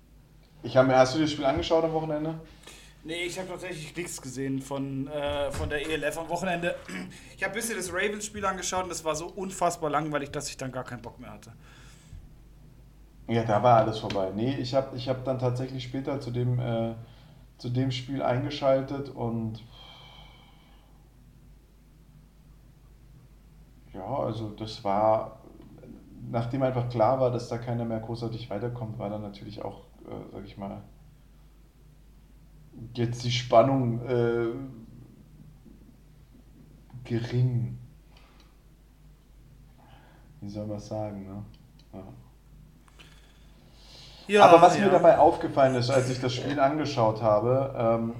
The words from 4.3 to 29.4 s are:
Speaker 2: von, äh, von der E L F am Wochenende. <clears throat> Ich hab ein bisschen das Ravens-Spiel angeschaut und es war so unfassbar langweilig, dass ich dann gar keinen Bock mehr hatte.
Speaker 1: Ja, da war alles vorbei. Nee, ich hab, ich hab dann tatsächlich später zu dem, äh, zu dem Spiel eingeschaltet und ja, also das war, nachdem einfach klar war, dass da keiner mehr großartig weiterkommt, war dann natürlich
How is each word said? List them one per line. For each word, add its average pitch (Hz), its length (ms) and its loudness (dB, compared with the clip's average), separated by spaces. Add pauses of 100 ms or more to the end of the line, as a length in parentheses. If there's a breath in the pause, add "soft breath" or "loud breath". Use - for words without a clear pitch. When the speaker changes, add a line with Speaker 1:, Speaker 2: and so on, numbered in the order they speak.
Speaker 2:
von, 139 460 -6
äh, 143 420 -2
von 147 180 -6
der 147 160 -4
E 156 80 -4
L 143 120 -4
F 147 140 -2
am 160 100 -8
Wochenende. 175 480 -2 (100)
<clears throat> - 500 -14
Ich - 60 -8
hab 196 80 -4
ein 196 60 -10
bisschen 226 200 -6
das 175 160 -8
Ravens-Spiel 208 520 -6
angeschaut 185 400 -4
und 175 80 -8
es 160 120 -10
war 156 120 -2
so 165 100 -8
unfassbar 175 640 -2
langweilig, 147 400 -2
dass 147 180 -8
ich - 80 -12
dann 131 140 -8
gar 123 140 -8
keinen 120 180 -12
Bock 113 160 -16
mehr 107 140 -16
hatte. 107 180 -20 (1800 loud breath)
Speaker 1:
Ja, 113 160 0
da 107 180 2
war 120 180 8
alles 107 200 2
vorbei. 98 340 -2
Nee, 120 220 -2
ich 127 200 -6
hab, 135 200 0
ich 123 140 -8
hab 123 160 -4
dann 127 160 -4
tatsächlich 127 420 -4
später 135 380 -6
zu 120 100 -10
dem, 123 300 0
äh, 117 340 -2 (640 loud breath)
zu 127 120 -10
dem 131 200 0
Spiel 135 320 -6
eingeschaltet 135 840 0
und 113 560 -6 (4000 loud breath)
ja, 98 140 -12
also 113 440 -4
das 107 340 -12
war, 110 560 2 (880)
nachdem 123 320 -2
einfach 123 260 0
klar 123 300 2
war, 123 140 2
dass 117 160 -6
da 117 100 -6
keiner 117 260 -4
mehr 113 140 -4
großartig 113 500 -8
weiterkommt, 110 520 -8
war 101 100 -6
dann 104 120 -8
natürlich 101 420 -12